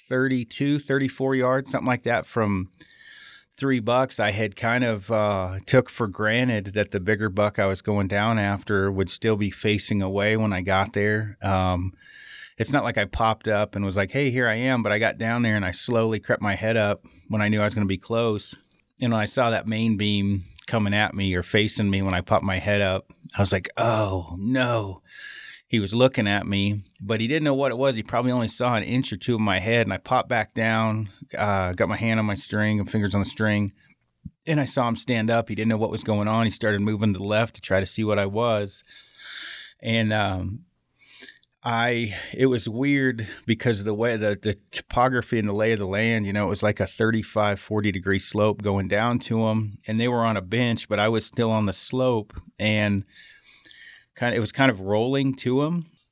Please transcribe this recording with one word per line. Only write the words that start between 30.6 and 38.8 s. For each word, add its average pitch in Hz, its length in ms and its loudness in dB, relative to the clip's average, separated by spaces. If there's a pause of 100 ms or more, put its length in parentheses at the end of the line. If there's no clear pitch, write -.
uh, 95 360 0
got 98 140 0
my 104 80 -2
hand 113 240 0
on 107 60 0
my 104 80 0
string 107 460 0
and 101 100 -4
fingers 101 240 0
on 101 80 2
the 90 80 -2
string, 104 420 0 (760)
and 151 120 2
I 131 60 2
saw 123 220 0
him 117 80 0
stand 113 340 -2
up. 117 180 2
He 113 60 -8
didn't 107 160 0
know 110 80 2
what 107 140 -2
was 107 120 -6
going 104 240 0
on. 113 180 2
He 104 60 0
started 104 300 0
moving 104 320 2
to 92 60 -4
the 98 60 -8
left 107 280 0
to - 80 -18
try 95 180 2
to 98 60 0
see - 180 -4
what 104 140 2
I 101 80 2
was. 104 580 -2 (960)